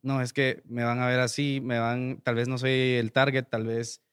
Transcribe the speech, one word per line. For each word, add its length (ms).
no, 180
es 100
que 340
me 180
van 160
a 80
ver 120
así, 420
me 180
van, 440
tal 120
vez 120
no 120
soy 120
el 400
target, 380
tal 160
vez, 360